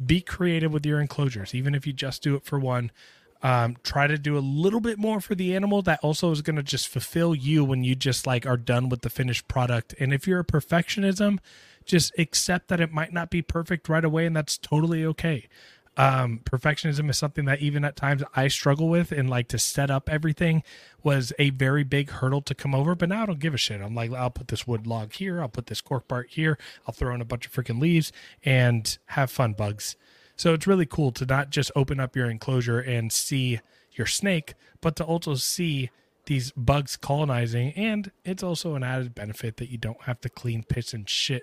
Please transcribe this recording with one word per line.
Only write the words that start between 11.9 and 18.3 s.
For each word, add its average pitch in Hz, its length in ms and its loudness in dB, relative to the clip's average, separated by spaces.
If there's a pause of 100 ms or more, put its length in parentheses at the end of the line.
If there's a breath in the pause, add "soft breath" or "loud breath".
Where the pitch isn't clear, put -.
accept - 500 0
that 175 120 0
it 160 120 0
might 156 200 -4
not 170 180 -4
be 170 120 0
perfect 165 460 -4
right 160 160 2
away, 160 220 2
and 165 80 0
that's 156 220 -2
totally 160 480 2
okay. 160 440 -2 (500 loud breath)
Um, 131 460 4
perfectionism 151 640 0
is 131 100 0
something 147 260 -2
that 139 160 2
even 147 240 0
at 143 100 -2
times 143 300 0 (100)